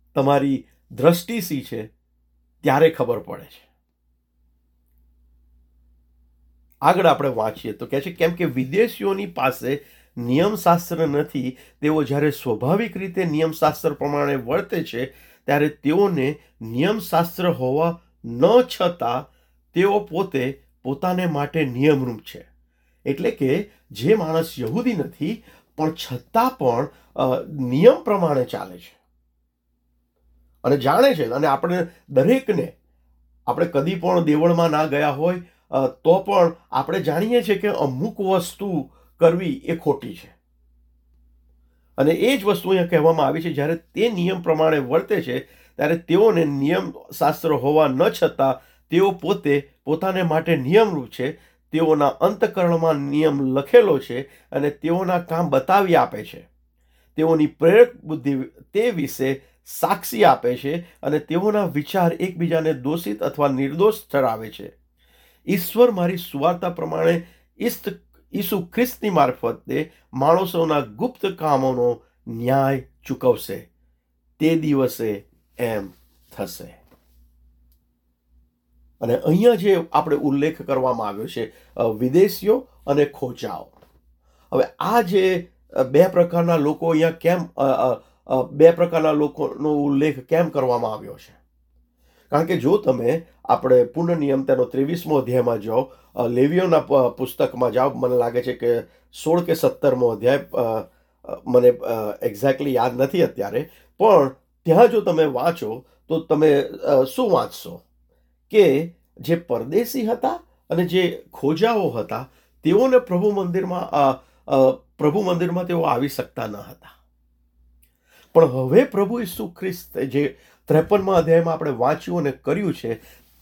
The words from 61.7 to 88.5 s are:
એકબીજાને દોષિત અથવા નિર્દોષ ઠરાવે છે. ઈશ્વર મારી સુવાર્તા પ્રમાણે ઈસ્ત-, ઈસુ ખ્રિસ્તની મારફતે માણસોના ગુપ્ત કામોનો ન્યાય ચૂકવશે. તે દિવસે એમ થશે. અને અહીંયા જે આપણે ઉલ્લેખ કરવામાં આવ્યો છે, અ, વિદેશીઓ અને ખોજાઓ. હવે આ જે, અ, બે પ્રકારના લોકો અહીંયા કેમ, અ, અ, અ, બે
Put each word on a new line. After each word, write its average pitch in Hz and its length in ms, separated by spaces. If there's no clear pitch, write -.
એકબીજાને 165 600
દોષિત 160 500
અથવા 143 260
નિર્દોષ 143 460
ઠરાવે 113 380
છે. - 280
ઈશ્વર 214 440
મારી 185 260
સુવાર્તા 175 540
પ્રમાણે 165 560
ઈસ્ત-, - 420
ઈસુ 190 340
ખ્રિસ્તની 247 440
મારફતે 139 840
માણસોના 165 680
ગુપ્ત 127 460
કામોનો 131 760
ન્યાય 131 520
ચૂકવશે. 123 640
તે 160 140
દિવસે 131 760
એમ 107 340
થશે. - 480
અને 117 160
અહીંયા 202 380
જે 190 380
આપણે 147 240
ઉલ્લેખ 147 460
કરવામાં 127 460
આવ્યો 101 180
છે, - 260
અ, - 120
વિદેશીઓ 185 800
અને 143 180
ખોજાઓ. 117 680
હવે - 120
આ 220 220
જે, 185 520
અ, - 120
બે 143 260
પ્રકારના 175 480
લોકો 151 340
અહીંયા 165 200
કેમ, 170 340
અ, - 220
અ, 127 360
અ, 127 160
બે 147 280